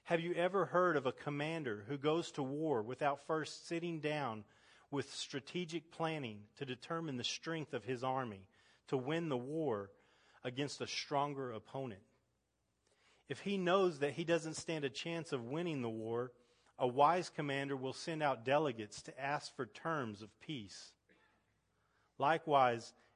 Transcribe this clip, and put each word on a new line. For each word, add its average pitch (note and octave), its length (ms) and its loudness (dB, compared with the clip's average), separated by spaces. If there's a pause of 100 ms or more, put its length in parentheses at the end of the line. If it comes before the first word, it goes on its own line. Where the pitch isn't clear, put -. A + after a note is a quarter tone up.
Have E3+ 160 2
you E3+ 160 -2
ever F3+ 300 2
heard F3 300 4
of C3 100 2
a B2+ 60 2
commander D3 760 -4
who C#3+ 100 -4
goes D#3 360 0
to D3+ 100 -2
war C#3 400 0
without C#3 420 -2
first D#3 400 -2
sitting E3+ 340 -4
down C#3 460 -2 (460)
with C#3+ 220 -2
strategic E3 800 -6
planning C3+ 640 -4
to C3+ 100 -8
determine C#3+ 520 -4
the A#2+ 60 -4
strength D#3+ 500 -4
of A2+ 100 -4
his A#2+ 200 -4
army B2 440 -2 (400)
to - 80 0
win D#3 320 2
the C3+ 100 2
war B2 540 0 (520)
against C3 380 -4
a A#2 60 -4
stronger C#3 640 -2
opponent? A2+ 520 -8 (1200)
If C#3 140 -8
he G3 160 -2
knows F3+ 420 4
that C#3+ 140 2
he D#3+ 100 -4
doesn't D#3+ 300 2
stand D#3 320 -4
a C3 40 0
chance E3 440 -6
of B2 100 0
winning D3+ 380 -2
the A#2 80 0
war, A2+ 420 -2 (480)
a C3 80 4
wise D3 420 6
commander C#3 460 -2
will C3 180 -2
send D#3+ 280 -4
out B2+ 240 2
delegates C3 580 2
to - 180 -14
ask C#3 340 -2
for C3 100 -4
terms A#2+ 560 -2
of - 180 -16
peace. A#2 520 -10 (1300)
Likewise, C3+ 760 6 (220)